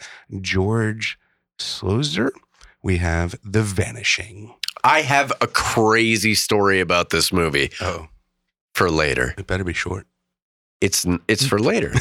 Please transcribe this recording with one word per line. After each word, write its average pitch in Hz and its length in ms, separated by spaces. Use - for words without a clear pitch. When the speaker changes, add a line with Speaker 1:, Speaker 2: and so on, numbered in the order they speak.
Speaker 1:
George 107 760
Slozer, 147 720
we 92 160
have 85 440
The 104 200
Vanishing. 104 920
Speaker 2:
I 147 180
have 139 380
a 113 80
crazy 110 880
story 101 420
about 87 320
this 82 220
movie 80 480
Speaker 1:
Oh. 85 260
Speaker 2:
for 92 160
later. 69 460
Speaker 1:
It - 120
better 95 160
be 87 80
short. 92 340
Speaker 2:
It's - 240
n-, 90 220
it's 110 200
for 107 120
later. 165 420